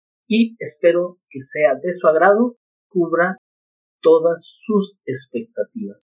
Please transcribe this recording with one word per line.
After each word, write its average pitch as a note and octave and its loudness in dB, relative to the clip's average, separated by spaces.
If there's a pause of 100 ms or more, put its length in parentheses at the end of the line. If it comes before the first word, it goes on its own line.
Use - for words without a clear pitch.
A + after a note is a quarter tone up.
(280)
y A3+ 0
espero F3 -2 (100)
que C3+ -16
sea D3+ 0
de F3 -6
su F3 -2
agrado, G3+ 2 (320)
cubra E3+ -2 (640)
todas E3 4
sus - -4
expectativas. - -10